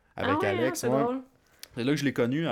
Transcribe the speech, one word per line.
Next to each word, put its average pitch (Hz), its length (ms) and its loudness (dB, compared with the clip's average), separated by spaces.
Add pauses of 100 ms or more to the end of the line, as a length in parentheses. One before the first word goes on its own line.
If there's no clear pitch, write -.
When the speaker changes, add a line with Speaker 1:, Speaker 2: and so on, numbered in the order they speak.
(160)
Speaker 1:
avec - 220 -2
Speaker 2:
Ah - 20 -2
ouais, 101 80 0
Speaker 1:
Alex, - 360 0
Speaker 2:
hein, - 60 -2
c'est 131 60 2
Speaker 1:
ouais. 139 80 2
Speaker 2:
drôle. 262 180 -2 (540)
Speaker 1:
C'est 117 100 -4
là 135 80 2
que 151 40 2
je 139 60 -2
l'ai 135 80 2
connu 131 360 2
à 123 40 0